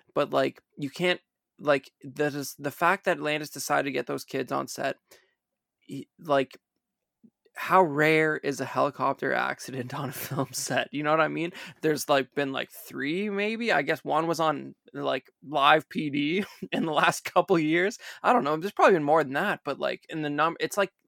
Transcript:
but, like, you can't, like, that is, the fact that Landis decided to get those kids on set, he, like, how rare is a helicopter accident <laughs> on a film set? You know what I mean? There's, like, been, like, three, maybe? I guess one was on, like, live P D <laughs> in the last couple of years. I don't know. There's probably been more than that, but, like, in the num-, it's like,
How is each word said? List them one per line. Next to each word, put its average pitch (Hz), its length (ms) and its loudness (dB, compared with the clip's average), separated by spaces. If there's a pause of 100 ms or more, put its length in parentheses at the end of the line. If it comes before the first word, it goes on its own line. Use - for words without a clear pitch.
(140)
but, 143 180 0
like, 135 300 0 (160)
you 143 100 -6
can't, 180 320 -2 (400)
like, 139 300 0 (120)
that 143 300 -2
is, 139 260 -8
the 143 120 -6
fact 180 340 0
that 165 160 0
Landis 151 300 -4
decided 143 340 -2
to 139 80 -4
get 135 140 -4
those 139 180 -6
kids 131 260 -6
on 135 160 -4
set, 135 300 -6 (840)
he, - 280 -14 (100)
like, 139 380 0 (1000)
how 185 280 4
rare 156 560 4
is 143 240 -4
a - 20 -4
helicopter 135 720 -2
accident 127 600 -4
<laughs> 139 40 -8
on 143 100 -6
a 123 40 -8
film - 400 -4
set? - 380 -4
You 143 120 -6
know 151 80 0
what 160 100 4
I 156 80 2
mean? 156 240 -6 (300)
There's, 151 260 0
like, 139 260 2
been, 143 180 -2
like, 127 180 -6
three, 151 580 -6
maybe? 214 420 -4
I 165 120 2
guess 151 200 -4
one 151 240 0
was 165 140 -2
on, 139 340 0 (200)
like, 135 320 -4 (200)
live 147 440 4
P 156 180 -4
D 147 360 -2 (140)
<laughs> - 140 -10
in 160 140 -2
the 160 60 -2
last 165 340 2
couple 180 300 4
of 165 60 4
years. 175 360 0 (240)
I 226 100 4
don't 247 120 4
know. 151 120 0
There's 175 160 -6
probably 240 220 8
been 151 100 4
more 151 180 6
than 135 120 -4
that, 175 320 -2
but, 139 120 -4
like, 131 300 -4
in 156 140 -6
the 147 80 -4
num-, 156 300 0
it's 160 180 -2
like, 196 140 0 (160)